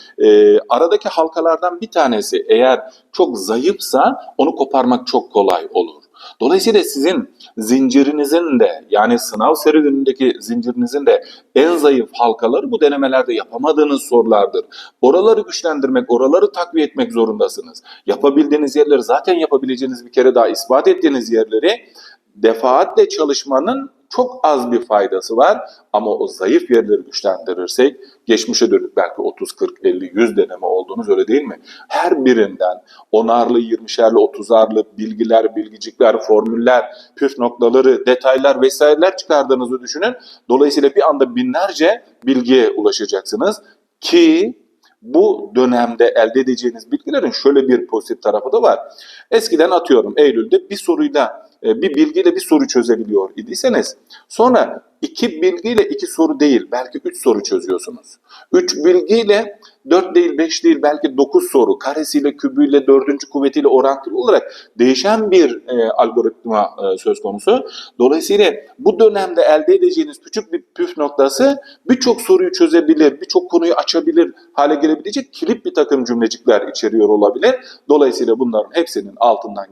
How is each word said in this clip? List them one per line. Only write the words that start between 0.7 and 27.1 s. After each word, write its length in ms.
halkalardan 720
bir 100
tanesi 580
eğer 440
çok 260
zayıfsa 800
onu 180
koparmak 500
çok 260
kolay 420
olur. 280
Dolayısıyla 440
sizin 460
zincirinizin 1000
de, 300
yani 280
sınav 360
serüvenindeki 840
zincirinizin 680
de 180
en 220
zayıf 360
halkaları 580
bu 100
denemelerde 540
yapamadığınız 680
sorulardır. 640
Oraları 400
güçlendirmek, 680
oraları 420
takviye 340
etmek 260
zorundasınız. 680
Yapabildiğiniz 680
yerleri, 260
zaten 320
yapabileceğiniz, 720
bir 60
kere 220
daha 140
ispat 400
ettiğiniz 440
yerleri 380
defaatle 760
çalışmanın 840
çok 260
az 300
bir 80
faydası 560
var 220
ama 180
o 160
zayıf 440
yerleri 320
güçlendirirsek, 960